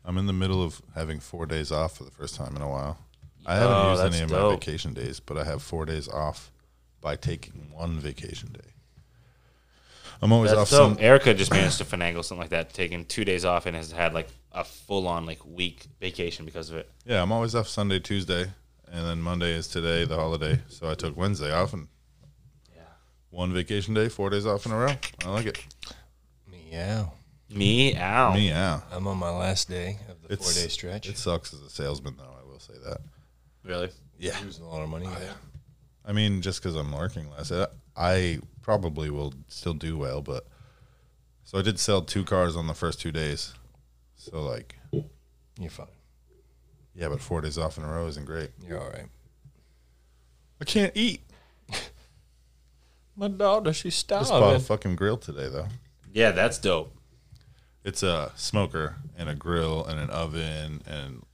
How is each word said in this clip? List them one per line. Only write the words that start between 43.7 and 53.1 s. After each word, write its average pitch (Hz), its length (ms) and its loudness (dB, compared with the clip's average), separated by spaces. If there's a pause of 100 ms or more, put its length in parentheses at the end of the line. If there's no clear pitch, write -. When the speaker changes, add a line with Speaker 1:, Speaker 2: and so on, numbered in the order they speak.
Speaker 1:
So, - 240 -10
like, 64 340 -8 (840)
Speaker 3:
You're 82 100 -8
fine. - 180 -16 (1080)
Speaker 1:
Yeah, 85 140 -6
but 71 120 -4
four 85 200 -2
days 76 160 -4
off 80 200 -2
in 78 80 -8
a - 20 -6
row 82 200 -4
isn't 71 180 -8
great. 80 240 -6 (180)
Speaker 3:
You're 82 140 -8
all - 80 -10
right. - 180 -14 (1500)
Speaker 1:
I 151 60 -8
can't 202 300 4
eat. 214 260 2 (480)
<laughs> - 60 -8 (1400)